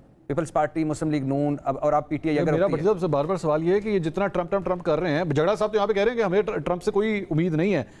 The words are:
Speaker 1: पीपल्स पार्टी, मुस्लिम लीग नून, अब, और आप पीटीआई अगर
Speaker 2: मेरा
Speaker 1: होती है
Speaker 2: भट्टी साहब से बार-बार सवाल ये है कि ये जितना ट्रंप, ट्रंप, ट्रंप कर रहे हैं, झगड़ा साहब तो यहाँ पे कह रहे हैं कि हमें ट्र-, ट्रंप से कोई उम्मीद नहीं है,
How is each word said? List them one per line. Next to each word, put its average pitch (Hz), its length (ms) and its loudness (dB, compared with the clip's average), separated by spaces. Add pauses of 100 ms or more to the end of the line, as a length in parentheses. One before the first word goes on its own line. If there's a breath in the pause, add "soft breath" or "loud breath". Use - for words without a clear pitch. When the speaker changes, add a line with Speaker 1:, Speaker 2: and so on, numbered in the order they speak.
(280)
Speaker 1:
पीपल्स 151 240 -4
पार्टी, 156 320 0
मुस्लिम 156 280 -2
लीग 147 140 0
नून, 143 320 0
अब, 135 200 -4
और 151 160 0
आप 147 160 2
पीटीआई 151 280 0
अगर 160 140 2
Speaker 2:
मेरा 160 120 2
Speaker 1:
होती 196 80 0
है - 20 -4
Speaker 2:
भट्टी 156 120 0
साहब 208 120 2
से 175 100 -2
बार-बार 156 300 0
सवाल 156 260 0
ये 175 100 2
है 208 80 2
कि 214 80 -6
ये 202 100 2
जितना 170 280 -2
ट्रंप, 175 220 -4
ट्रंप, 202 140 -2
ट्रंप 180 180 -2
कर 156 180 0
रहे 165 140 0
हैं, 165 160 0
झगड़ा 156 260 2
साहब 214 160 -2
तो 214 60 2
यहाँ 202 100 2
पे 214 60 2
कह 196 100 2
रहे 226 60 4
हैं 247 80 -6
कि 233 60 2
हमें 196 200 2
ट्र-, 185 220 -4
ट्रंप 175 160 -2
से 208 100 -2
कोई 208 400 0
उम्मीद 160 240 0
नहीं 185 180 2
है, 135 140 0 (140)